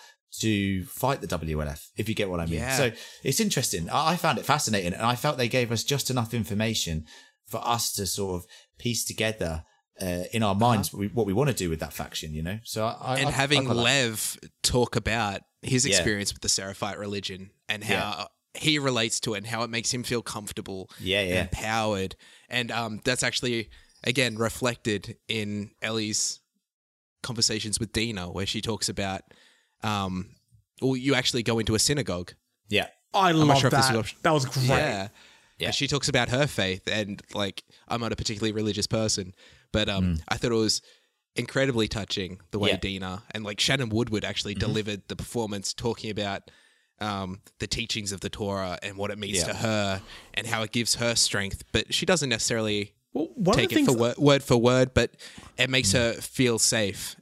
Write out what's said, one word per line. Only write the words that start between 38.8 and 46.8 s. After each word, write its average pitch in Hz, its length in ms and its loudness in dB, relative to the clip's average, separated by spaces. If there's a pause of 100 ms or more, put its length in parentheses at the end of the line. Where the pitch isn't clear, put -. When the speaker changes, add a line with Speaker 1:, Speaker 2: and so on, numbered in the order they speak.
Speaker 2:
person, 104 480 0 (380)
but, 107 180 0
um, 92 280 2
Speaker 1:
Mm. 82 100 -4
Speaker 2:
I - 100 -2
thought 123 140 0
it 117 40 2
was 110 260 2 (540)
incredibly 123 520 0
touching 95 520 -6 (120)
the 107 80 -2
way 98 120 4
Speaker 1:
Yeah. 95 60 2
Speaker 2:
Dina 95 540 -6
and, 107 120 -6
like, 104 160 -8
Shannon 135 300 2
Woodward 107 340 0
actually 101 300 -4
Speaker 1:
Mm-hmm. 98 60 -6
Speaker 2:
delivered 107 480 -2
the 95 80 -8
performance, 104 580 -4
talking 113 380 -4
about, 98 380 -6 (500)